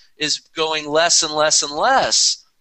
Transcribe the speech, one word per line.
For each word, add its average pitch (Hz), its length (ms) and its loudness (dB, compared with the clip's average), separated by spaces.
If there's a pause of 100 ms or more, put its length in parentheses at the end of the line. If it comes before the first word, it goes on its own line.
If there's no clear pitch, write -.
(160)
is 147 220 -4
going 156 500 -4
less 165 360 2
and 151 80 -6
less 151 300 2
and 143 100 -8
less 185 720 0 (160)